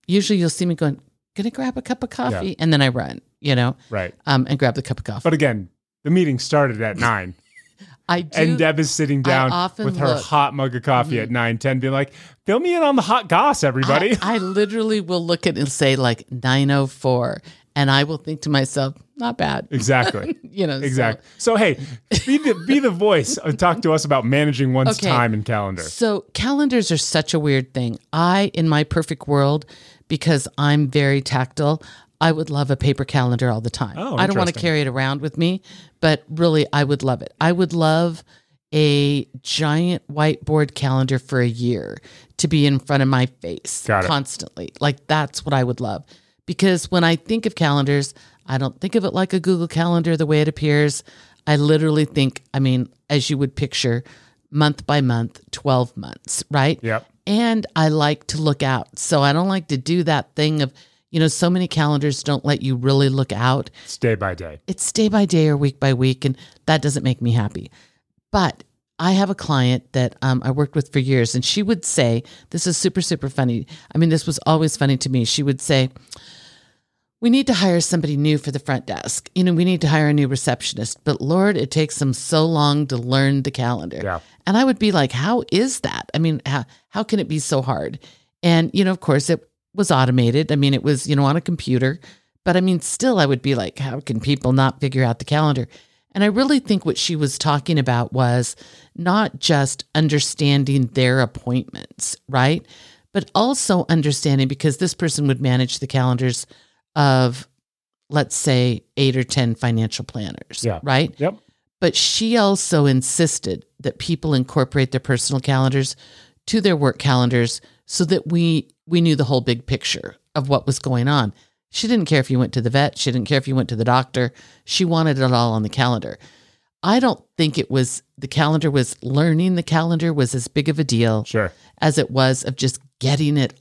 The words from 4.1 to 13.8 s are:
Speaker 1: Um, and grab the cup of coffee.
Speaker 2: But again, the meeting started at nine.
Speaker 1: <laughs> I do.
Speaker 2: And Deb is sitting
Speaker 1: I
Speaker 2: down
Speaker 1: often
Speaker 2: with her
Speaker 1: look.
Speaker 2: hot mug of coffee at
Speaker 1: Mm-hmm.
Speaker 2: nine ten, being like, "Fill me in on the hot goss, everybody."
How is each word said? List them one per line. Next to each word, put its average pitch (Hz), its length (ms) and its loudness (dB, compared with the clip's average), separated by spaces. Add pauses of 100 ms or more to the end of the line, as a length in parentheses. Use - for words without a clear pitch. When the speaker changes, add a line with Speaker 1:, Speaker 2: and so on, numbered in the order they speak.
Speaker 1:
Um, 131 240 2
and 143 80 -2
grab 123 160 0
the 131 80 -6
cup - 160 -8
of - 60 -14
coffee. 104 180 -8
Speaker 2:
But 165 100 0
again, 123 360 0 (340)
the 151 80 -4
meeting 165 300 2
started 131 420 0
at 104 140 -4
nine. 98 420 -2
Speaker 1:
<laughs> - 680 -20
I 175 140 0
do. 151 80 -14 (100)
Speaker 2:
And 160 180 2
Deb 156 220 2
is 147 100 -2
sitting 143 300 -2
Speaker 1:
I - 100 0
Speaker 2:
down 131 220 2
Speaker 1:
often 185 320 -4
Speaker 2:
with 196 140 -4
her 143 100 0
Speaker 1:
look. - 160 0
Speaker 2:
hot 143 300 0
mug 135 200 -4
of 127 80 -6
coffee 123 380 0
at 110 60 -4
Speaker 1:
Mm-hmm. 117 80 -4
Speaker 2:
nine 117 240 0
ten, 135 200 -2
being 135 140 -2
like, 139 200 -2 (340)
"Fill 208 120 2
me 349 160 0
in 339 80 0
on 285 140 2
the 220 60 4
hot 214 260 0
goss, 240 340 2
everybody." 139 580 2